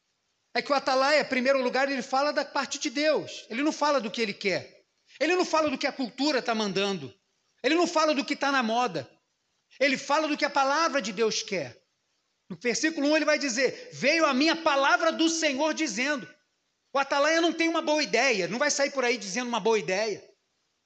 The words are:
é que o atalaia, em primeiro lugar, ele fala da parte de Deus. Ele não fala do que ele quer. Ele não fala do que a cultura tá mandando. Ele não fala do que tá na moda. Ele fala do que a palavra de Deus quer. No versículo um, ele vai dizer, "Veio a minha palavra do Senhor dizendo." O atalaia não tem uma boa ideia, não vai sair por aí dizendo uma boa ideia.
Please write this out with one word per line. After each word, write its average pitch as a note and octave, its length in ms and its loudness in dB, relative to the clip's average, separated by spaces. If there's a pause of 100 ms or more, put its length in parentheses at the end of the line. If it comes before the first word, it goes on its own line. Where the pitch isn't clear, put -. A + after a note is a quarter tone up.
(540)
é A#3+ 60 0
que A#3+ 100 -4
o C#4+ 40 4
atalaia, C4+ 480 2
em - 20 -6
primeiro C4 380 2
lugar, B3+ 280 0
ele C4 120 -4
fala C#4+ 280 0
da C#4+ 140 -2
parte - 340 -4
de D4+ 120 -4
Deus. C4+ 580 -2
Ele A#3 140 -4
não D4+ 100 2
fala D4 300 0
do G#3 80 -6
que A#3+ 100 -6
ele A3 140 -2
quer. E3+ 500 -6 (340)
Ele D#4 160 2
não F#4 120 2
fala D#4 240 2
do C4+ 80 -4
que D4 80 -2
a C4 60 -2
cultura C4 500 -2
tá A3+ 120 -2
mandando. G3 560 -2 (520)
Ele C#4 120 2
não F4 120 4
fala D#4 280 2
do C4 80 0
que C#4+ 140 -6
tá C#4 160 0
na C4 100 2
moda. A3 480 -2 (720)
Ele C#4 160 4
fala D4+ 320 0
do D4 80 -2
que D4+ 80 -2
a C#4+ 60 0
palavra C#4 500 2
de G#3+ 100 -4
Deus G#3+ 320 0
quer. D3 400 -8 (680)
No F3+ 100 -12
versículo D4 480 0
um, D4+ 80 4
ele D4+ 80 2
vai D4+ 140 4
dizer, B3+ 560 -2
"Veio D4+ 320 2
a C#4 80 2
minha D4+ 220 2
palavra D#4+ 540 2
do D#4+ 200 2
Senhor D#4 420 0
dizendo." C4 560 -4 (640)
O C4 60 0
atalaia D4 420 2
não E4+ 120 4
tem E4 160 0
uma E4 120 0
boa D4+ 220 2
ideia, A3 440 2
não G3 120 -4
vai D4 120 2
sair C#4+ 200 0
por C#4 160 -2
aí A#3+ 100 0
dizendo G#3 320 -6
uma A#3 120 -2
boa A3 180 2
ideia. G3 440 -4 (640)